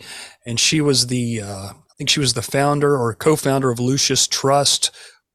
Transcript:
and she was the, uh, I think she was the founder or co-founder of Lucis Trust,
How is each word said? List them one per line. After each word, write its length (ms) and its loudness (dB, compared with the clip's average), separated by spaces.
and 140 -4
she 200 2
was 280 2
the, 340 -2
uh, 280 -12
I 280 -20
think 140 -4
she 80 2
was 160 0
the 80 -4
founder 520 2
or 200 0
co-founder 560 2
of 80 -4
Lucis 480 0
Trust, 640 0